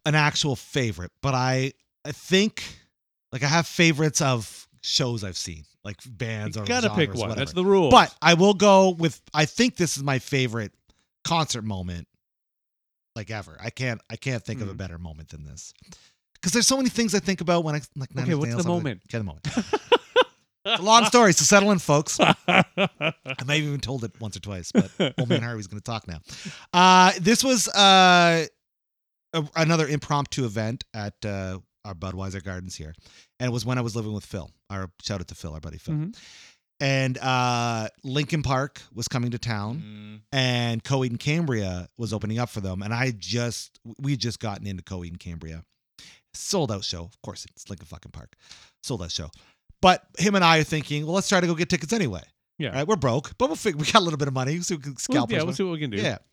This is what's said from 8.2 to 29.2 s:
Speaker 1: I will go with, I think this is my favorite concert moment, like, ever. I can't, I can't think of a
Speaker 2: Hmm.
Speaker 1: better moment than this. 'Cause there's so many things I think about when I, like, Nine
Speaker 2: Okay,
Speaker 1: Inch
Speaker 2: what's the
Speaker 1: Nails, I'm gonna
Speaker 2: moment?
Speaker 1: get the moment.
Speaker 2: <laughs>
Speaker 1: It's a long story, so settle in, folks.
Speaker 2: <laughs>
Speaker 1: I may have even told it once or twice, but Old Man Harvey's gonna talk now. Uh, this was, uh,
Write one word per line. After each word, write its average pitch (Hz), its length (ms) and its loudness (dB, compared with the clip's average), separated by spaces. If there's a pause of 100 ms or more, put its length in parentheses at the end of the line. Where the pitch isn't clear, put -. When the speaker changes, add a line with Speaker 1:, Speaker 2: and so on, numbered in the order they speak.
Speaker 1:
I 165 120 8
will 196 200 6
go 190 360 6
with, 165 300 -2 (140)
I 156 100 2
think 240 320 0
this 165 220 -2
is 139 40 -10
my 139 160 -2
favorite 117 540 -4 (500)
concert 151 400 -2
moment, 92 460 -6 (1040)
like, 107 160 -10
ever. 98 320 -10
I 110 60 -10
can't, 123 400 -6
I 120 80 -10
can't 127 260 -6
think 117 200 -8
of 104 60 -6
a - 40 -10
Speaker 2:
Hmm. 90 60 -12
Speaker 1:
better 85 200 -10
moment 80 300 -14
than 76 160 -16
this. 71 300 -18 (680)
'Cause 180 120 -2
there's 226 140 4
so 269 120 4
many 262 100 0
things 220 260 0
I 202 60 2
think 185 220 -2
about 170 220 2
when 151 100 -2
I, 147 80 -4 (140)
like, 135 180 -8
Nine - 100 -2
Speaker 2:
Okay, 175 80 0
Speaker 1:
Inch 143 80 0
Speaker 2:
what's 147 100 -2
the 120 60 -4
Speaker 1:
Nails, 175 100 0
I'm 175 60 0
gonna 175 60 0
Speaker 2:
moment? 131 300 -6
Speaker 1:
get 117 100 -6
the 107 60 -4
moment. 82 240 -10 (360)
Speaker 2:
<laughs> - 60 -20 (760)
Speaker 1:
It's 208 140 -2
a - 20 -8
long 220 220 8
story, 220 300 8
so 151 100 2
settle 202 280 6
in, 185 60 2
folks. - 420 0
Speaker 2:
<laughs> - 280 4
Speaker 1:
I 180 160 4 (840)
may 143 120 0
have 151 80 -2
even 143 140 -4
told 131 220 -6
it 110 160 -10
once 110 160 -10
or 92 60 -14
twice, 95 320 -10
but - 180 2 (280)
Old 123 100 -2
Man 117 140 0
Harvey's 113 240 -8
gonna 98 160 -14
talk 113 260 -8
now. 82 120 -12 (520)
Uh, 185 480 10
this 220 240 4
was, 254 240 2
uh, 180 800 6 (880)